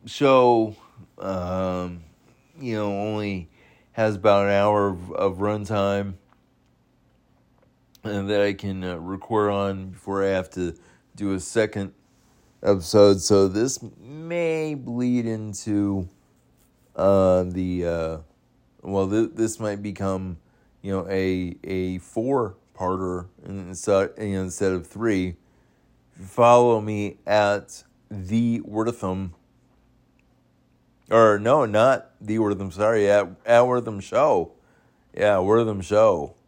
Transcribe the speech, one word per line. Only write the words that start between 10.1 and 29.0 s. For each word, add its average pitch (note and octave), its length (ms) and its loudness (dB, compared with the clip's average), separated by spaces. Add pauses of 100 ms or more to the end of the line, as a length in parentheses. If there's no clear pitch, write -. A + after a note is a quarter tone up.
I G2 40 0
have F#2 220 -2
to E2+ 260 -6 (400)
do G2+ 160 -4
a F#2 80 -4
second G#2 520 -2 (680)
episode. G2 580 6
So G2 280 4
this A2+ 340 -2 (180)
may D#3+ 760 -4
bleed B2 520 -2
into, G2+ 800 -4 (880)
uh, F#2+ 500 4
the, F2+ 420 -4
uh, E2 320 -4 (640)
well, G2 260 -2
th-, A2 260 0
this A2+ 240 -4
might G#2 240 -6
become, F#2+ 540 -6 (440)
you G2+ 120 -8
know, F#2 160 -6
a, F#2 560 -2
a F#2 340 -6
four-parter F#2+ 1300 -4 (180)
in-, F#2+ 240 -12
instead, F#2+ 500 0
you G2+ 160 -4
know, F#2+ 80 -2
instead F#2 300 -2
of F2 140 -4
three. G2 500 -2 (760)
Follow A#2 680 4
me G#2 360 -6 (100)
at G2+ 580 0 (260)
the A2 500 -2
Wortham. G2 720 -4 (1800)